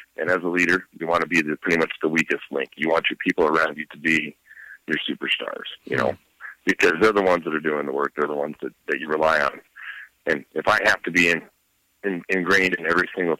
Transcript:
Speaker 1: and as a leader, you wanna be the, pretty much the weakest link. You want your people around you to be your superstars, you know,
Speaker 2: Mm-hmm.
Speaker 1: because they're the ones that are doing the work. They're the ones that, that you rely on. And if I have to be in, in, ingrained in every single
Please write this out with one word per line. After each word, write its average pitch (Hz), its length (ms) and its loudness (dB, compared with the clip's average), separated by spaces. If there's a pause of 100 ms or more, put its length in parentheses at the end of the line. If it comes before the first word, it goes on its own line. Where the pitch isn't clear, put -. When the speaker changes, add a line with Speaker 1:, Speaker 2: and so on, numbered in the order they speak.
(180)
Speaker 1:
and 78 120 -4
as 92 140 2
a 90 40 -2
leader, 90 400 0 (120)
you 82 80 -4
wanna 82 200 2
be 80 140 2
the, 76 160 -4
pretty 85 200 0
much 80 140 0 (100)
the 80 80 2
weakest 80 420 0
link. 69 240 -4
You 78 140 -2
want 82 200 2
your 76 80 -4
people 90 280 0
around 78 320 2
you 76 140 -8
to - 60 -20
be 78 380 0 (520)
your 78 100 -2 (120)
superstars, - 560 -4 (200)
you 67 120 -4
know, 64 120 2
Speaker 2:
Mm-hmm. - 560 -12
Speaker 1:
because 95 360 4
they're 107 100 6
the 101 120 2
ones 87 200 4
that 80 100 -4
are 80 60 -2
doing 76 260 -2
the 69 60 -4
work. 71 240 -2
They're 73 120 0
the 76 80 -6
ones 73 260 -4
that, 65 120 -8 (140)
that 71 120 -4
you 73 80 -8
rely 78 340 2
on. 69 180 -2 (680)
And 76 280 -2
if 78 140 -2
I 104 180 4
have 101 180 2
to 87 80 -4
be 87 200 4
in, 82 100 0 (640)
in, 92 260 -4
ingrained 95 460 2
in 82 100 -8
every 85 300 2
single 85 240 0